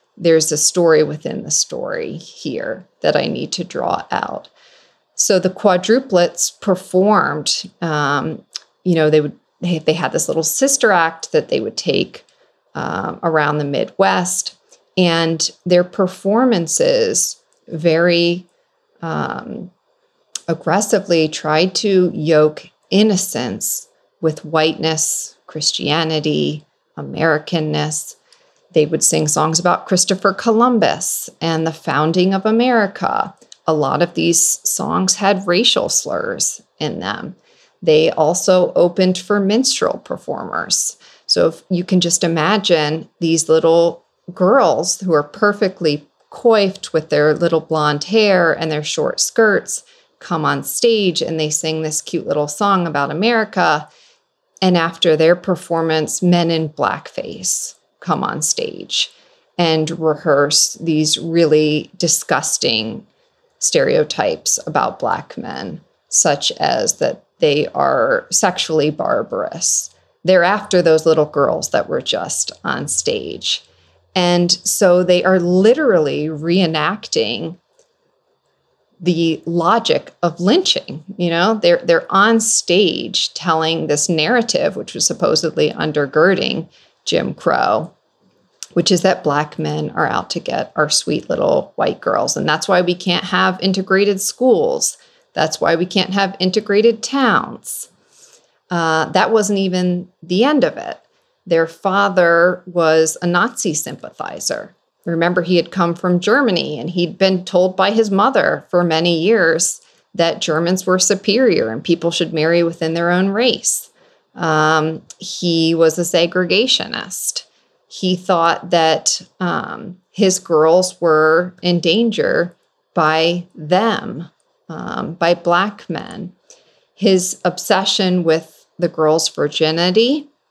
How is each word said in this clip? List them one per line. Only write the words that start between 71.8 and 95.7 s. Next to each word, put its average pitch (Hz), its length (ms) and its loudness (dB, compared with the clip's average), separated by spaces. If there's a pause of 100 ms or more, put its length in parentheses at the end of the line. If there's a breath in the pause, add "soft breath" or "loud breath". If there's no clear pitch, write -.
were - 140 -4
just - 480 -6 (140)
on 143 240 -4
stage. - 760 -6 (520 soft breath)
And 175 340 2
so 180 540 2
they 180 180 2
are 185 160 4
literally 180 880 2
reenacting 160 1300 -2 (1400)
the 165 460 0
logic 170 640 0 (140)
of 165 160 -2
lynching. 196 640 0 (120)
You 175 140 -2
know, 180 240 2
they're, 175 220 2
they're - 360 0
on 220 280 4
stage - 920 0
telling 160 540 -2
this 147 220 -2
narrative, 185 640 0
which - 180 -12
was 180 140 -2
supposedly 160 640 0
undergirding 156 960 0 (360 soft breath)
Jim - 280 -2
Crow, 131 600 -2 (800)
which - 180 0
is 180 120 2
that 190 200 2
Black 151 340 -2
men 151 340 -4
are 160 180 -2
out - 220 -4
to 175 100 -8
get - 340 -6
our 151 160 0
sweet - 400 -2
little - 460 0
white - 240 -2
girls. - 360 -2
And 147 120 -4
that's 156 180 0
why 180 140 2
we 175 160 0
can't 180 300 -2
have 185 360 0
integrated 196 580 0
schools. 160 800 0 (340 soft breath)
That's - 280 -2
why 165 160 2